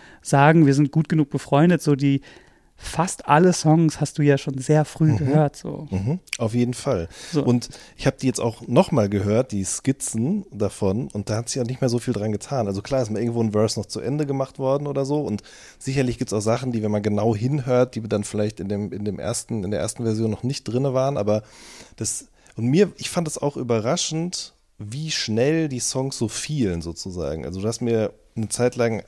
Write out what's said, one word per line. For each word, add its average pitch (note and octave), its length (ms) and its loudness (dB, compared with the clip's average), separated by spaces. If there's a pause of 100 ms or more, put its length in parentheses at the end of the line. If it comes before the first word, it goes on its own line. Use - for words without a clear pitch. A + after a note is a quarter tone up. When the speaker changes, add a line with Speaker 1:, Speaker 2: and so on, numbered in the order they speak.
(200)
Speaker 1:
sagen. D3+ 460 6
Wir C#3 80 6
sind C#3+ 180 4
gut D#3+ 160 0
genug D#3 220 2
befreundet, D3+ 500 4
so D3 160 2
die C#3 240 2 (580)
fast - 480 -6
alle E3+ 280 6
Songs D#3 480 4
hast - 160 -4
du D#3 40 2
ja C#3+ 140 6
schon C3+ 220 -4
sehr D3+ 260 4
früh D#3 280 2
Speaker 2:
Mhm. A2 40 2
Speaker 1:
gehört, C#3+ 400 2
so. - 340 -10
Speaker 2:
Mhm. A2 300 -2 (160)
Auf A2+ 160 -2
jeden B2 220 2
Fall. G2 340 -2 (240)
Speaker 1:
So. D3 100 2
Speaker 2:
Und B2 280 2 (260)
ich - 100 -2
hab C#3 120 0
die C3+ 80 -4
jetzt B2 120 0
auch - 300 -4
noch - 240 4
mal A2 160 4
gehört, G#2 420 0
die G2+ 140 -4
Skizzen C3+ 880 -2
davon, G#2 560 -2
und G2+ 220 -6
da G#2+ 80 -2
hat A#2 100 -6
sich C3+ 120 -4
auch A#2+ 60 -2
nicht B2+ 140 -6
mehr C3+ 80 2
so A#2+ 100 0
viel A#2+ 140 -4
dran G#2+ 200 -2
getan. A2+ 340 -4
Also G2 160 -4
klar C3+ 180 -2
ist G#2+ 100 -2
mal G#2+ 80 -4
irgendwo A#2 240 0
ein A2 100 2
Verse G#2+ 280 2
noch G2 60 -6
zu - 140 -8
Ende C#3+ 260 -2
gemacht C3+ 320 -4
worden C#3 280 0
oder C#3 200 -2
so D3 160 0
und G#2 200 -4 (360)
sicherlich C3 400 -2
gibt's A#2 160 -4
auch G#2+ 60 0
Sachen, A#2+ 300 0
die, A2+ 120 -2
wenn G#2+ 80 0
man G#2 120 0
genau G#2 320 2
hinhört, B2 600 0
die A2 80 -6
dann G#2 220 -2
vielleicht G#2 360 -4
in G2 80 -6
dem, G2+ 240 -4
in G#2 140 -6
dem G2 120 -4
ersten, A2 460 -4
in F#2+ 60 -4
der G2 100 -2
ersten A2 240 -4
Version A2 260 0
noch G#2+ 140 -4
nicht C3 200 -4
drinne B2+ 300 -2
waren, C3+ 220 0
aber G#2+ 260 0 (540)
das, - 300 -8 (300)
und A2 100 -2
mir, D#3+ 300 4
ich - 120 -10
fand E3+ 180 -2
es - 120 -8
auch C#3+ 180 -2
überraschend, C3+ 960 -2 (260)
wie C3+ 320 -8
schnell D3 600 0
die B2 100 -6
Songs C3+ 380 -4
so A2+ 100 0
fielen G2+ 540 -2
sozusagen. D#2+ 640 -6
Also F#2 160 -8
du G#2 40 -2
hast A2+ 140 -4
mir A#2 320 0 (240)
eine A2 140 -4
Zeit B2 260 0
lang A2+ 320 0